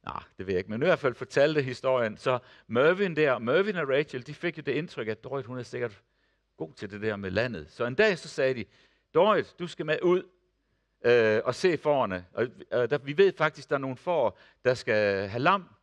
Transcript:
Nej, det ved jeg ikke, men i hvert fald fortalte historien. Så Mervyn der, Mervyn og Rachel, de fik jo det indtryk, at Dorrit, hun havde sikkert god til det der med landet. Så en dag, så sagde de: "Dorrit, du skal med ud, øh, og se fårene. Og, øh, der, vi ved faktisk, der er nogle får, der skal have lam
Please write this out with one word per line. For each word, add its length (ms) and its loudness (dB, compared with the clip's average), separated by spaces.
Nej, 180 -10
det 100 -10
ved 60 -2
jeg 60 2
ikke, 120 -6
men 100 -4
i 40 0
hvert 140 4
fald 140 0
fortalte 480 0
historien. 560 -2
Så 220 -2
Mervyn 480 2
der, 240 2
Mervyn 360 0
og 140 -4
Rachel, 380 -2
de 60 -14
fik 240 -6
jo 80 -14
det 60 -4
indtryk, 360 -6
at 160 -8
Dorrit, 220 -8
hun 100 -12
havde 120 -10
sikkert 340 -8
god 160 -10
til 180 -12
det 100 -12
der 140 -4
med 160 -6
landet. 380 -2
Så 160 -4
en 100 -6
dag, 220 4
så 100 -16
sagde 260 0
de: 120 -6
"Dorrit, 460 2
du 80 -8
skal 180 -10
med 160 -2
ud, 220 2
øh, 400 4
og 100 -2
se 220 2
fårene. 560 0
Og, 100 0
øh, 160 0
der, 80 0
vi 200 -6
ved 200 4
faktisk, 320 -2
der 60 0
er 40 -2
nogle 180 -6
får, 400 0
der 80 4
skal 540 0
have 140 -6
lam 280 0